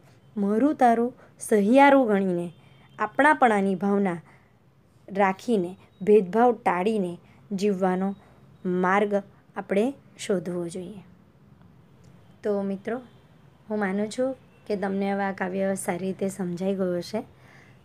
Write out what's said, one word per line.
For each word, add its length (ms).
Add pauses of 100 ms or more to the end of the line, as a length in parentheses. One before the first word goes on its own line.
(380)
મારું 380
તારું 380 (260)
સહિયારું 680
ગણીને, 460 (460)
આપણાપણાની 760
ભાવના 420 (920)
રાખીને, 680 (240)
ભેદભાવ 540 (100)
ટાળીને 520 (340)
જીવવાનો 640 (500)
માર્ગ 580 (320)
આપણે 380 (240)
શોધવો 500
જોઈએ. 360 (1400)
તો 180
મિત્રો, 400 (680)
હું 100
માનું 300
છું 260 (320)
કે 80
તમને 380
હવે 100
આ 80
કાવ્ય 440
સારી 300
રીતે 240
સમજાઈ 460
ગયું 220
હશે. 240 (640)